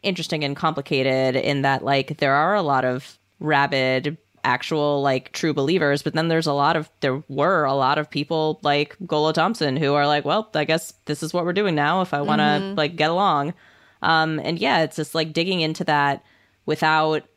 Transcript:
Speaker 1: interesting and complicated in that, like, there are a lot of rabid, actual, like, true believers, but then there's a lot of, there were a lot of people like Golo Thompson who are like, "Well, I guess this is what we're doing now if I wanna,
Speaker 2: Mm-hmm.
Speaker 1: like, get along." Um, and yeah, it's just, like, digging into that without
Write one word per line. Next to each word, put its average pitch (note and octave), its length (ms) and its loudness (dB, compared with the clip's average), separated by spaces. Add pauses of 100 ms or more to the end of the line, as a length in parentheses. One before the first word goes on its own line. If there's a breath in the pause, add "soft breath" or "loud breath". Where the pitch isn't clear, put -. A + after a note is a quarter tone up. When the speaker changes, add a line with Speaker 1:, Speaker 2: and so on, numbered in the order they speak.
Speaker 1:
interesting F3+ 400 -4
and C#3+ 120 -2
complicated C3 800 0
in C#3 280 0
that, C3+ 200 0
like, C#3 360 -2
there C#3 140 2
are D#3+ 220 2
a G3+ 60 0
lot C3+ 240 0
of B2+ 320 -4 (220)
rabid, C#3 760 2 (280)
actual, C#3+ 580 0
like, C3 320 -2
true D#3 200 -2
believers, C#3+ 500 0
but D3+ 100 -4
then D#3+ 140 0
there's D#3+ 200 2
a C#3+ 60 0
lot C#3+ 220 2
of, D#3 140 -4 (120)
there C#3 260 -2
were D3+ 380 0
a C3+ 80 0
lot C#3 240 2
of D3+ 120 -4
people D#3 520 -2
like D3 340 0 (120)
Golo D#3 240 2
Thompson D#3+ 440 0
who C#3+ 200 2
are C#3+ 120 2
like, D3 160 2
"Well, F3 300 -2
I D3+ 100 0
guess D#3+ 300 -2 (120)
this D3+ 180 -4
is D#3+ 100 -6
what F3 100 0
we're F3 100 0
doing G3 220 0
now D3+ 280 2
if F3 100 -4
I C#3+ 80 -2
wanna, D3 400 2
Speaker 2:
Mm-hmm. - 160 -6
Speaker 1:
like, D#3 180 -2
get D#3 140 0
along." F3 460 0 (480 soft breath)
Um, D#3+ 400 2
and E3 160 -4
yeah, F3+ 240 2
it's D3+ 120 -6
just, D#3 200 -8
like, D#3+ 180 -2
digging F3 280 -2
into D#3 240 -4
that C#3+ 380 0 (440 soft breath)
without D#3 560 0 (120)